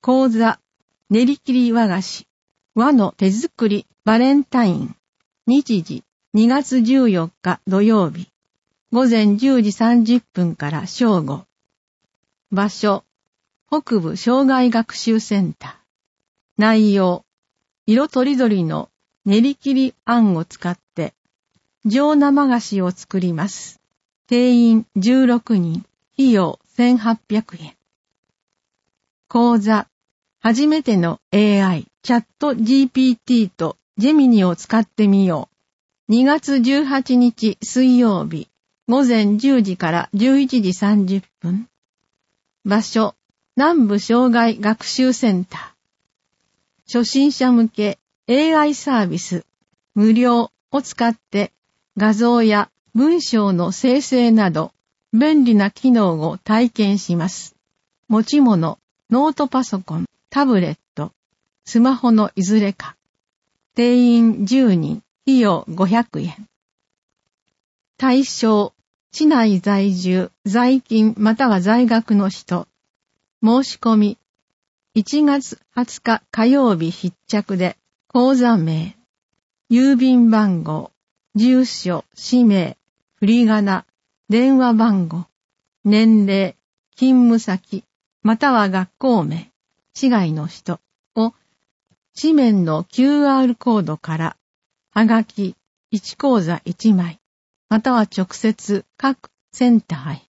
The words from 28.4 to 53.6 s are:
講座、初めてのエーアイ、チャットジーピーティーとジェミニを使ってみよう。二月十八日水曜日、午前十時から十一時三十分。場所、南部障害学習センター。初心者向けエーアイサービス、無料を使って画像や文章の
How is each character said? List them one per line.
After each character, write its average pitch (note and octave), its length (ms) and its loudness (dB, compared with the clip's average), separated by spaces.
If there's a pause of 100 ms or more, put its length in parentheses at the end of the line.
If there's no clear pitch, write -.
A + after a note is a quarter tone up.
講 A#3+ 300 2
座、 G#3+ 300 -2 (520)
初 A#3 280 0
め D4+ 160 0
て G#3+ 140 0
の E3+ 220 -2 (120)
エ G3+ 300 2
ー G3 60 0
ア F3+ 80 -2
イ、 D3 120 -10 (140)
チ - 120 -4
ャ A#3 80 2
ッ - 40 -20 (140)
ト D4 160 -2
ジ B3 280 2
ー C4 60 0
ピ C4 220 0
ー A#3 40 -2
テ - 200 -4
ィ A#3 100 2
ー F#3 40 -10
と - 280 -8 (200)
ジ A3 120 0
ェ D#4 60 2
ミ C#4 120 4
ニ A3 160 4
を F3+ 120 0
使 - 220 -6
っ A3+ 80 0
て G#3 220 -2
み G3 180 2
よ D#3+ 260 -4
う。 - 600 -14
二 A#3+ 140 4
月 C#4 360 0
十 C#4 220 0
八 C4+ 340 -2
日 A#3 440 0
水 B3+ 360 2
曜 G#3 280 0
日、 D#3+ 240 -12 (380)
午 C4 180 0
前 G#3+ 320 2
十 C4 240 0
時 F#3+ 160 -4
か E3 140 -4
ら E3+ 220 -4
十 B3+ 260 2
一 C4 220 -2
時 F#3 120 -2
三 G3+ 340 0
十 G3 140 -4 (180)
分。 F#3+ 300 -6 (960)
場 G#3 160 0
所、 G#3+ 340 -4 (400)
南 C#4+ 320 2
部 G3+ 120 -2
障 A#3+ 340 2
害 A#3 260 0
学 G#3+ 260 -4
習 B3+ 280 0
セ A#3+ 180 0
ン F3+ 140 -2
タ - 120 -20
ー。 - 220 -20 (1120)
初 A#3+ 140 0
心 C#4 260 0
者 B3+ 200 0
向 A#3 180 2
け G#3 300 -6 (260)
エ D4+ 300 0
ー D#4 40 2
ア D4+ 60 2
イ D4+ 80 -2
サ B3+ 280 -2
ー F#3+ 60 -2
ビ E3+ 120 -6
ス、 F3 260 -8 (480)
無 G#3+ 200 4
料 A#3+ 380 2 (200)
を C#4 100 -2
使 - 260 -4
っ A#3 80 -2
て - 360 -6 (460)
画 G#3+ 160 2
像 A#3+ 280 2
や G#3+ 300 0 (240)
文 D4+ 260 2
章 G#3 320 -2
の F3 180 -2